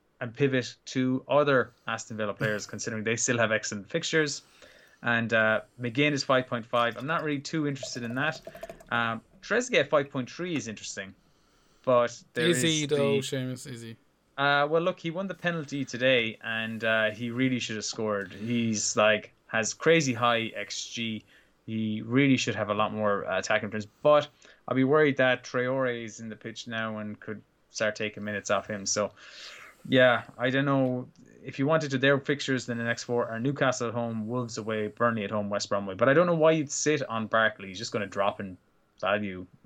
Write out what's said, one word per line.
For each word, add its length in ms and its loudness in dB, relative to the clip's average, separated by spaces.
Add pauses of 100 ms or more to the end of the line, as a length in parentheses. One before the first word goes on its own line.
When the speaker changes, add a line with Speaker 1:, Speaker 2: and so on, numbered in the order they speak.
(200)
Speaker 1:
and 140 -6
pivot 400 2 (120)
to 420 0
other 420 4 (160)
Aston 300 -6
Villa 180 -4
players, 320 -4
Speaker 2:
<laughs> 80 -14
Speaker 1:
considering 300 -6
they 120 0
still 220 0
have 140 4
excellent 360 -4
fixtures. 540 -2 (600)
And, 300 0
uh, 280 4 (200)
McGinn 320 2
is 120 -2
five 240 2
point 180 -6
five. 300 0
I'm 100 -10
not 160 -2
really 160 -2
too 300 -4
interested 340 -8
in 140 -6
that. 240 -2 (500)
Um, 300 0 (220)
Trezeguet 480 0
five 200 2
point 180 -4
three 280 -6
is 100 -6
interesting, 480 -12 (680)
but 360 2 (140)
there 140 2
Speaker 2:
Is 160 2
Speaker 1:
is 160 2
Speaker 2:
he, 60 -2
though, 300 2
Speaker 1:
the 40 2
Speaker 2:
Seamus? 500 -6
Is 120 -12
he? 140 -14 (400)
Speaker 1:
Uh, 320 2
well, 140 2
look, 160 -2
he 120 -6
won 180 -6
the 60 -8
penalty 500 -4
today, 580 2
and, 400 -4
uh, 280 4
he 200 -6
really 300 2
should 160 -6
have 80 -6
scored. 480 -2
He's, 640 -2
like, 360 4 (160)
has 260 0
crazy 400 4
high 420 0
X 300 -8
G. 360 -6 (440)
He 380 -2
really 320 6
should 200 0
have 140 -2
a 40 2
lot 180 0
more, 340 0
uh, 120 0
attacking 300 0
returns, 180 -6 (160)
but 240 6 (400)
I'll 100 -2
be 80 4
worried 340 4
that 260 4
Traore 600 -2
is 140 -14
in 100 -10
the 80 -12
pitch 300 -12
now 320 -4
and 220 -8
could 200 -10 (300)
start 240 0
taking 300 -6
minutes 260 -4
off 180 2
him. 180 -6
So, 260 0 (760)
yeah, 340 6 (160)
I 120 0
don't 140 0
know. 420 0 (380)
If 140 -12
you 80 2
wanted 260 2
to, 60 0
their 200 4
fixtures 500 -2
in 100 -4
the 60 -4
next 200 -4
four 220 0
are 140 -8
Newcastle 480 0
at 60 -6
home, 340 -4
Wolves 300 -4
away, 300 -4
Burnley 360 0
at 60 -4
home, 200 -2
West 180 -2
Brom 180 0
away. 80 -6
But 140 4
I 60 6
don't 120 6
know 80 2
why 180 6
you'd 180 0
sit 380 0
on 180 -4
Barkley. 420 2
He's 100 -12
just 140 -10
gonna 140 -2
drop 340 0
in 160 -8 (440)
value 460 -2 (200)